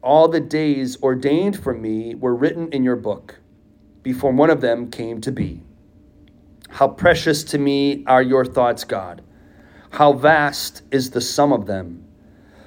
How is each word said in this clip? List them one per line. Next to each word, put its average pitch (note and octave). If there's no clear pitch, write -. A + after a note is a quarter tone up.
All D#3
the E3
days C#3+
ordained D3
for C3
me A2+
were B2
written E3
in C3+
your B2+
book, G#2+
before C3
one C#3+
of D3+
them A#2+
came A2+
to C3+
be. -
How -
precious D#3+
to -
me C#3
are B2+
your C3
thoughts, A#2+
God. F#2
How D3
vast D3
is C3
the B2+
sum C#3+
of A2
them. F#2+